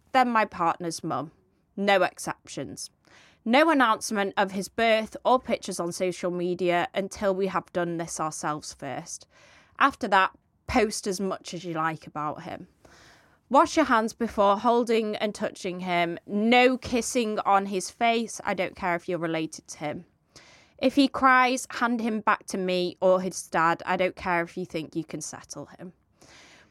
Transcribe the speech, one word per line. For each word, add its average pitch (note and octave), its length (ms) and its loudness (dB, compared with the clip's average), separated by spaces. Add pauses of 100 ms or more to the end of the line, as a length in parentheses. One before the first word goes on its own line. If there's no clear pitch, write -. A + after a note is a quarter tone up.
(120)
then B3+ 180 4
my A3 160 2
partner's E3 580 -4
mum. D#3 260 -4 (460)
No G3 260 4
exceptions. - 880 -6 (540)
No C#4+ 260 6
announcement A3 640 0
of F#3+ 160 0
his F#3+ 160 -6
birth A3 560 2
or B3 160 4
pictures - 400 -6
on F3 100 -4
social F3+ 400 -2
media F3 640 0
until G3 400 -2
we F#3+ 120 0
have F#3 260 -4
done E3+ 240 -2
this E3 240 -6
ourselves D#3 540 -6
first. C#3 520 -12 (520)
After B3+ 300 0
that, F#3+ 240 4 (340)
post G#3+ 400 0
as F#3+ 120 -2
much F#3+ 360 -6
as E3+ 100 -10
you F3 80 -6
like D#3+ 340 -4
about D3+ 360 -8
him. E3+ 260 -12 (800)
Wash D4 260 4
your D#4 120 4
hands A3+ 260 2
before G3+ 460 2
holding A3+ 580 2
and G#3 180 -4
touching F3+ 460 -6
him. F3 460 0
No B3 500 4
kissing A3+ 640 -2
on G3 260 2
his G3 240 -6
face. A#3 540 0
I G#3 80 -2
don't F#3 240 -4
care F3+ 180 -2
if E3+ 140 -4
you're F3 100 -2
related D#3+ 500 -4
to - 100 -18
him. E3 260 -8 (720)
If C4 160 0
he C4+ 140 4
cries, B3+ 640 4
hand A#3+ 320 -2
him A3 180 -2
back - 280 0
to G#3 100 -6
me F3+ 420 -2
or F#3 220 4
his F#3 260 -6
dad. E3 380 2
I F#3 100 0
don't F#3 180 0
care F3 280 0
if E3+ 160 -10
you F3+ 80 -6
think D#3+ 280 -8
you E3 100 -4
can D#3 180 -12
settle - 440 -14 (120)
him. F3+ 160 -18 (760)